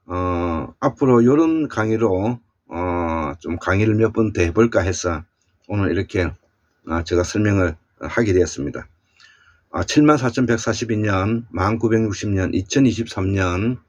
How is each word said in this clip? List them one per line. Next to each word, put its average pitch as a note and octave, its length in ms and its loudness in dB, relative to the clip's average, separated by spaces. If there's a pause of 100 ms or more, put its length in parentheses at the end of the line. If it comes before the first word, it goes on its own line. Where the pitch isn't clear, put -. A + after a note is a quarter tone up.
어, F2 720 -4
앞으로 B2+ 460 4
요런 D#3 440 2
강의로, A2 720 0 (300)
어, E2 720 -4
좀 E2+ 180 -8
강의를 G#2 380 2
몇 A2 180 2
번 A2 200 0
더 F#2 80 0
해볼까 G2+ 400 2
해서 F2 420 -4 (440)
오늘 G2+ 240 -2
이렇게, F2+ 400 -2 (560)
아, E2 160 -2
제가 F2 200 0
설명을 G2 520 0 (240)
하게 G#2 340 0
되었습니다. C#2+ 540 -2 (840)
아, F2 120 -4
칠만 D3+ 340 4
사천백사십이 A#2 800 -2
년, G#2+ 540 0
만 G2+ 280 0
구백육십 A2 500 0
년, G2 240 0
이천이십삼 A2 800 0
년, G2 560 -2